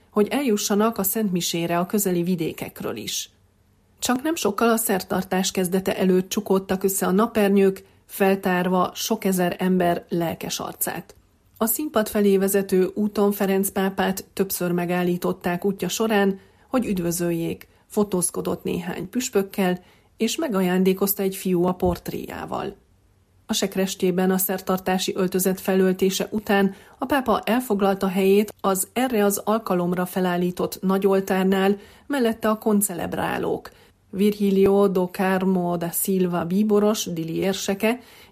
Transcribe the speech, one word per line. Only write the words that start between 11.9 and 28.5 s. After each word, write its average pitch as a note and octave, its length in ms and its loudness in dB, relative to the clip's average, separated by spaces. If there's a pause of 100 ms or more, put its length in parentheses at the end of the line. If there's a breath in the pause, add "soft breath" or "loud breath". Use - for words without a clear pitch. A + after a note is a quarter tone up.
felé G3+ 280 4
vezető F#3+ 580 2
úton G#3 380 0
Ferenc G3 360 0
pápát F#3+ 640 -2
többször F#3+ 380 -4
megállították F3 920 -2
útja G3 240 -2
során, G3+ 500 2 (300 loud breath)
hogy A#3+ 180 0
üdvözöljék, E3+ 800 -2 (180 soft breath)
fotózkodott F3+ 760 -2
néhány F3+ 460 -6
püspökkel, G3 720 -2 (360 soft breath)
és A3+ 200 -2
megajándékozta F#3+ 840 2
egy F#3+ 140 -2
fiú F3+ 280 0
a F3+ 80 2
portréjával. - 1040 -6 (680)
A - 60 -4
sekrestjében F#3+ 800 0
a F#3+ 80 2
szertartási F#3 800 -2
öltözet F#3 440 0
felöltése F#3+ 720 2
után G3 440 2 (240 loud breath)
a C#4 80 -6
pápa B3+ 340 0
elfoglalta G3 680 0
helyét G3 520 4